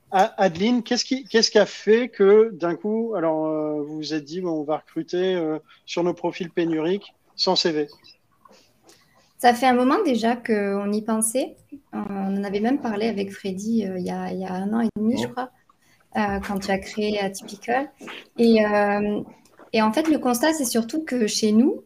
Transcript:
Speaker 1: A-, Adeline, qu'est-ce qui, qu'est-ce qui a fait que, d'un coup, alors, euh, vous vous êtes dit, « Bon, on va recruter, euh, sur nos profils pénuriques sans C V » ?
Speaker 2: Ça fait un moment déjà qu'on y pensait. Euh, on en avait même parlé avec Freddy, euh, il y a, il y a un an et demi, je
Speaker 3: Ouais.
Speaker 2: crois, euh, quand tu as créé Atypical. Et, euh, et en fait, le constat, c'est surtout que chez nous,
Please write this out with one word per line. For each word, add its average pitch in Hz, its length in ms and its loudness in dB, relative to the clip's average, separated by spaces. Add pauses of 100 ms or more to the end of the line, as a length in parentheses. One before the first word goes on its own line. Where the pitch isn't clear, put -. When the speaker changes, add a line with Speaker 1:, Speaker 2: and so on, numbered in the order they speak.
(120)
Speaker 1:
A-, 202 320 2
Adeline, 208 400 2
qu'est-ce - 220 -2
qui, 262 200 -4
qu'est-ce 220 240 2
qui - 80 4
a 196 80 8
fait 226 440 2
que, 214 440 6
d'un 170 220 -2
coup, 220 400 -4
alors, 160 320 0
euh, 151 340 -2
vous 151 140 -8
vous 151 180 -6
êtes 147 120 -4
dit, « 165 160 -8
Bon, 175 100 -4
on 156 120 -2
va 147 140 -2
recruter, 180 580 -4
euh, 156 220 -2 (280)
sur - 180 -4
nos 175 100 0
profils 170 380 -6
pénuriques 165 640 -2 (200)
sans 180 200 2
C 170 160 2
V » ? 151 160 -2 (1500)
Speaker 2:
Ça 240 160 6
fait 262 100 0
un 254 80 6
moment 269 320 2
déjà 233 300 2
qu'on 202 560 -2
y 214 100 -2
pensait. 220 540 -2 (400)
Euh, - 20 -8
on 196 400 -4
en 202 60 -2
avait 202 160 -2
même 247 200 0
parlé 220 280 -2
avec 196 240 -4
Freddy, 202 560 -4
euh, 185 100 -6
il 180 80 -4
y 185 60 -6
a, 185 200 -6
il 185 80 -6
y 190 60 -6
a 190 80 -8
un 190 180 -4
an 233 100 0
et 220 140 2
demi, 214 220 0
je 226 60 -2
Speaker 3:
Ouais. 240 80 -6
Speaker 2:
crois, 254 180 -8 (640)
euh, 202 300 -2
quand 196 140 -4
tu 196 100 -6
as 196 80 2
créé 208 420 -4
Atypical. 214 720 -4 (480)
Et, 226 260 6
euh, 208 580 0 (520)
et 220 80 2
en 220 120 2
fait, 320 160 0
le 285 100 2
constat, 247 340 2
c'est 285 120 -2
surtout 233 380 -2
que 247 220 -2
chez 214 280 0
nous, 262 320 4